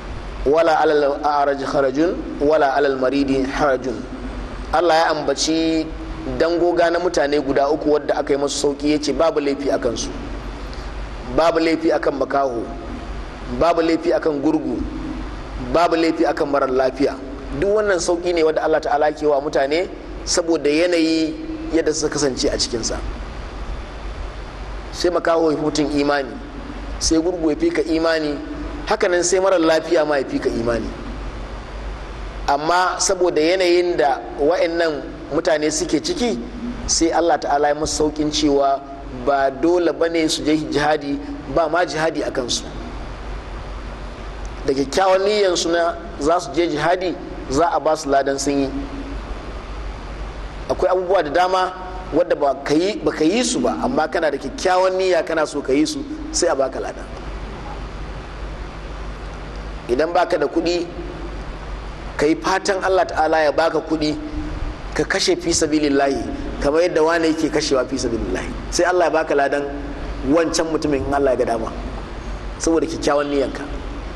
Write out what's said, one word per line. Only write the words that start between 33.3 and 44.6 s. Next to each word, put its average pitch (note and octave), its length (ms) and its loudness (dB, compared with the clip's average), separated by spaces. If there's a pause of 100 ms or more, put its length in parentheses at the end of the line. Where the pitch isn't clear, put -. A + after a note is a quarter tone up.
yanayin F3 540 4
da C#3+ 240 2 (180)
wa'annan E3 640 2 (320)
mutane D#3 380 2
suke D#3+ 300 0
ciki, A#3+ 360 -2 (480)
sai E3 240 2
Allah D#3+ 280 4
Ta'ala C#3+ 300 2
ya D3 60 2
musu D3+ 360 0
saukin D3+ 200 -2
cewa C#3 480 4 (480)
ba C#3 240 4
dole E3 420 2
ba E3 160 2
ne E3 200 2
su - 180 -2
je D3+ 80 4 (160)
jihadi, C#3+ 480 0 (340)
ba D#3+ 160 2
ma E3+ 160 2
jihadi D#3 380 -2
a A#2+ 80 -2
kansu. A#2+ 320 -4 (2000)